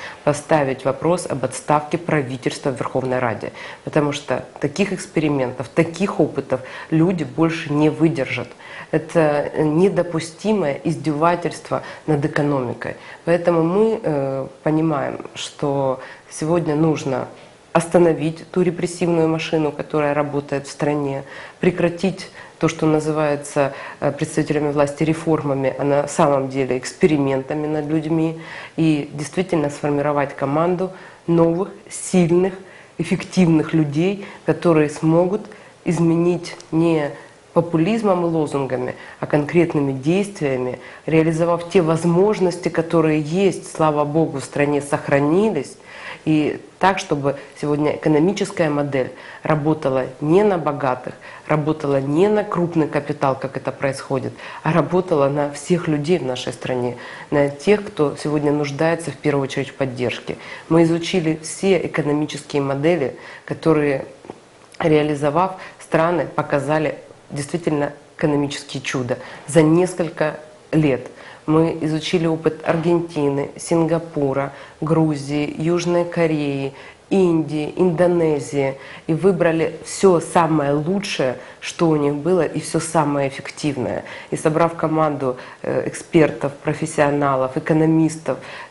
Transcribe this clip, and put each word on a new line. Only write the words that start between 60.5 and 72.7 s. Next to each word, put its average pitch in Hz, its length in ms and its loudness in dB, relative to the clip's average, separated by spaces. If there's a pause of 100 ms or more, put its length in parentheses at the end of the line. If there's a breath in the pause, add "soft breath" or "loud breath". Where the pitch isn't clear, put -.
Мы 170 160 6
изучили 165 580 0
все 190 360 0 (100)
экономические 147 760 -2
модели, 139 540 0 (300 loud breath)
которые, 147 600 0 (720)
реализовав, 151 800 2 (240 loud breath)
страны 160 480 0
показали 151 680 -2 (340)
действительно 147 640 -2 (240)
экономические 143 640 -2
чуда 123 340 -4 (300 loud breath)
за 156 140 6
несколько 160 800 2 (340)
лет. 147 340 2 (380 loud breath)
Мы 160 360 2
изучили 160 460 -2
опыт 160 360 -2
Аргентины, 156 920 0